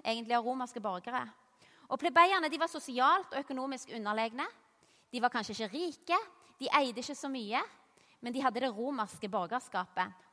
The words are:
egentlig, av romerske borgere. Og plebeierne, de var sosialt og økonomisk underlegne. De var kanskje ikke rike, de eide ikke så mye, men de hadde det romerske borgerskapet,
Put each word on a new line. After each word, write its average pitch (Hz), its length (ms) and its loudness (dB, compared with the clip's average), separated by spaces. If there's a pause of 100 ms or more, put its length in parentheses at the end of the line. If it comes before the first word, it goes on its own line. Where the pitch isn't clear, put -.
egentlig, 226 320 0
av 233 100 2
romerske 247 360 -4
borgere. 220 420 -4 (680)
Og 269 80 2
plebeierne, 339 520 6
de 302 80 -2
var 330 120 0
sosialt 277 640 2
og 277 80 -2
økonomisk 262 520 -6
underlegne. 226 520 -2 (640)
De 240 100 -4
var 240 140 4
kanskje 220 200 -4
ikke 214 180 -4
rike, 339 460 -2 (400)
de 269 200 -4
eide 247 220 2
ikke 262 160 -8
så 277 140 -6
mye, 240 320 -2 (580)
men 240 120 -6
de 269 100 -2
hadde 247 180 2
det 254 140 0
romerske 226 560 -4
borgerskapet, 185 840 -2 (200)